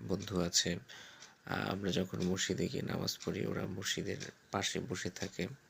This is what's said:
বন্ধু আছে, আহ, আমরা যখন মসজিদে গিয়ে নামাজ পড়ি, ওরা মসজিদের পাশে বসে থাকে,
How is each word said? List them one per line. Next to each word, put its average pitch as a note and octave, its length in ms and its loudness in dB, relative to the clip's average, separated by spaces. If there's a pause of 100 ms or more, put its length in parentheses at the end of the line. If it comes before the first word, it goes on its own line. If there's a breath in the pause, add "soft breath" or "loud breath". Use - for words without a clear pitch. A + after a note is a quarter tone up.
বন্ধু F#2+ 320 2
আছে, F2 380 4 (640 loud breath)
আহ, G2 260 0
আমরা G2 200 0
যখন F#2 320 2
মসজিদে F#2 460 2
গিয়ে - 140 -2
নামাজ - 420 -2
পড়ি, G2+ 220 0
ওরা G#2 200 0
মসজিদের G2 500 -2 (340)
পাশে - 300 2
বসে - 300 -2
থাকে, F#2 360 -2 (240)